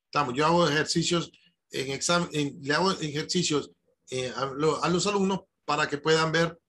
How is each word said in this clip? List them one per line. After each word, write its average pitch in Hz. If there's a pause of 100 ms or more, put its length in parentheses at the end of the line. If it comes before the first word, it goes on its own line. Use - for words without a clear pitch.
¿Estamos? 139
Yo 147
hago 170
ejercicios 156 (400)
en 135
exam-, 170
en, 147
le 135
hago 175
ejercicios, 151 (380)
eh, 127
a 135
lo-, 139
a 151
los 175
alumnos 196 (240)
para 151
que 147
puedan 160
ver 170 (100)